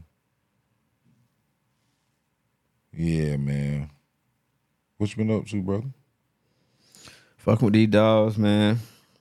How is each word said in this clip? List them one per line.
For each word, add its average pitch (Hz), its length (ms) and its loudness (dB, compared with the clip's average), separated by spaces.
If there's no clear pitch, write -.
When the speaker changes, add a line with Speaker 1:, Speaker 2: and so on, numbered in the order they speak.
Speaker 1:
Yeah, 80 440 -2
man. 71 520 -6
What 104 140 -4
you - 60 -12
been 110 180 -2
up 95 120 -4
to, 101 140 -6
brother? 98 260 -4
Speaker 2:
Fucking - 280 0
with 101 80 2
these 110 160 4
dogs, 107 480 2
man. 104 420 2